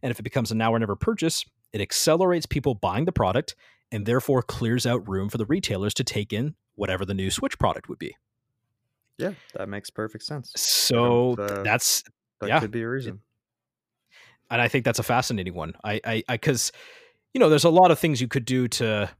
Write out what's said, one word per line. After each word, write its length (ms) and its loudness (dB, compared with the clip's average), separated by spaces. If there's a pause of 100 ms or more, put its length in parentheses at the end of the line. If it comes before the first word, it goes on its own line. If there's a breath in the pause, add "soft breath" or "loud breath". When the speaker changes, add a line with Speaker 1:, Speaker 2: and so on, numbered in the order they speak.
Speaker 1:
And 80 -4
if 80 -6
it 60 -14
becomes 260 -2
a 60 -2
now 160 2
or 80 2
never 160 -2
purchase, 480 -2 (280)
it 80 -4
accelerates 640 2
people 280 0
buying 300 0
the 80 -2
product 420 0 (380 soft breath)
and 140 -4
therefore 360 2
clears 440 -2
out 220 -2
room 200 -2
for 100 -8
the 80 -2
retailers 480 -2
to 80 -4
take 300 -4
in 240 -4 (180)
whatever 300 -4
the 100 -4
new 140 -2
Switch 300 -4
product 300 -2
would 100 -10
be. 180 -10 (1000)
Speaker 2:
Yeah, 160 -6 (220)
that 140 -10
makes 220 -10
perfect 320 -10
sense. 320 -10
Speaker 1:
So 760 2
Speaker 2:
I 40 -2
don't, 40 -8
uh, 240 -6
Speaker 1:
that's, 400 0 (360)
Speaker 2:
that 80 -6
Speaker 1:
yeah. 120 2
Speaker 2:
could 100 -4
be 120 -4
a 60 -6
reason. 320 -8 (1300 soft breath)
Speaker 1:
And 140 2
I 60 4
think 160 0
that's 160 0
a 20 -2
fascinating 520 -2
one. 280 -8
I, 220 -4
I, 240 -4
I, 80 -2
'cause, 340 -2 (640 loud breath)
you 60 0
know, 80 8
there's 160 6
a 60 8
lot 200 10
of 80 6
things 220 0
you 80 -2
could 160 -4
do 240 0
to 520 0